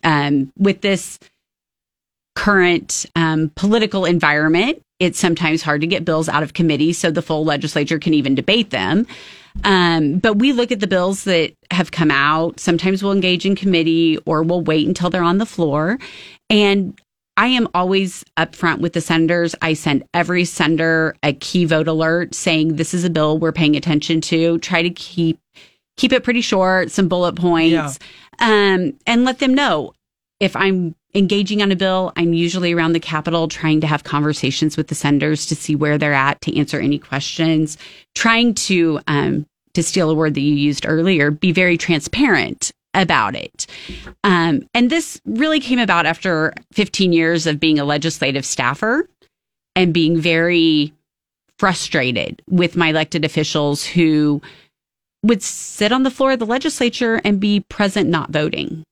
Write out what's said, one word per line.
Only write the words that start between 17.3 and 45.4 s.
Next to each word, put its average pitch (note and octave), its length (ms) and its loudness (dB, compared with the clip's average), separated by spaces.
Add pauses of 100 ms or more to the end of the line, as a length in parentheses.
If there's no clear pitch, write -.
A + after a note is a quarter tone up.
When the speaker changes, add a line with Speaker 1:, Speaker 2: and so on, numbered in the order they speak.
Speaker 1:
I G#3+ 100 2
am B3 260 0
always F#3 500 -2 (140)
upfront D#3+ 420 -2
with E3+ 140 -2
the E3+ 80 -2
senators. E3 600 0
I D#3+ 120 0
send D3 400 -2
every F3 320 0
senator D#3+ 760 0
a D3 120 0
key F3 320 -2
vote D#3 240 0
alert D#3+ 440 0
saying, D#3+ 440 0
"This D#3+ 160 -4
is F3 100 -2
a F3+ 60 0
bill D#3 280 0
we're D#3+ 140 0
paying D#3 240 2
attention D#3 460 -2
to." E3 380 0
Try F3 220 -2
to F3 80 0
keep, E3 480 -4 (600)
keep B3+ 160 4
it B3+ 100 2
pretty B3 160 0
short, F#3 520 0
some F#3+ 180 0
bullet F3+ 260 0
points, E3+ 380 2
Speaker 2:
Yeah. D3+ 200 -2 (460)
Speaker 1:
um, G3+ 540 2 (120)
and A#3 200 2
let B3+ 140 -2
them C4+ 140 2
know A3+ 400 0 (460)
if G3 160 0
I'm F3+ 400 0 (180)
engaging G3+ 480 0
on G3 100 2
a F#3+ 60 2
bill, F#3 400 0
I'm E3+ 160 0
usually E3+ 400 0
around E3 200 0
the E3 60 0
Capitol E3 480 -4
trying D#3 340 0
to D#3 60 -2
have D3+ 160 -2
conversations D3 720 -2
with D#3 120 -4
the D3+ 80 -8
senators D3 500 0
to D#3 100 -4
see D3+ 200 -4
where D3 220 0
they're D3 160 0
at, C3+ 280 0
to - 160 -4
answer D3 220 -2
any C#3+ 200 0
questions, D#3 800 -2 (380)
trying A#3 380 2
to, E3+ 540 0
um, C#3+ 380 0 (280)
to E3+ 100 0
steal E3 260 0
a D#3+ 40 2
word D#3 200 0
that C#3 80 -2
you D3 120 2
used C#3+ 320 0
earlier, D#3+ 460 2
be E3 220 0
very F3+ 240 2
transparent E3+ 920 0 (220)
about D#3 420 2
it. - 300 -10 (600)
Um, E3+ 480 2
and A#3+ 160 2
this D#4+ 360 -4
really C#4+ 360 0